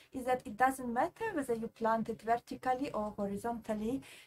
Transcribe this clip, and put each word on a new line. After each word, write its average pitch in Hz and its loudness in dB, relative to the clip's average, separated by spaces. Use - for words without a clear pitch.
is 247 -6
that 254 4
it 214 -8
doesn't 254 4
matter 330 0
whether 269 0
you 226 -2
plant 226 0
it 220 -6
vertically 254 0
or 214 -4
horizontally, 220 -2